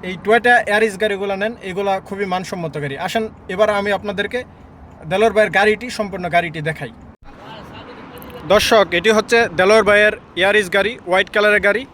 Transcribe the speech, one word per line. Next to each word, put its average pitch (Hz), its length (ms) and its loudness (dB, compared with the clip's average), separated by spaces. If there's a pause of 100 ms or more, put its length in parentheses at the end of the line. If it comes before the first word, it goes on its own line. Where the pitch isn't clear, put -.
এই 185 220 -8
Toyota 220 200 4
Yaris 214 560 2
গাড়িগুলো 202 360 -2
নেন, 220 260 -4
এগুলা 190 380 -2
খুবই 196 240 -8
মানসম্মত 180 520 -6
গাড়ি। 139 220 -8
আসেন 214 300 -4 (200)
এবার 208 220 2
আমি 202 220 -2
আপনাদেরকে 208 520 -6 (640)
দেলোয়ার 202 240 2
ভাইয়ের 196 200 2
গাড়িটি, 214 380 0
সম্পূর্ণ 190 380 -6
গাড়িটি 170 340 -2
দেখাই। 147 300 -8 (1600)
দর্শক, 208 440 4
এটি 175 180 2
হচ্ছে 214 460 2
দেলোয়ার 202 280 4
ভাইয়ের 208 280 4 (240)
ইয়ারিস 196 380 2
গাড়ি, 202 320 0
হোয়াইট 190 240 0
কালারের 208 300 2
গাড়ি 202 340 0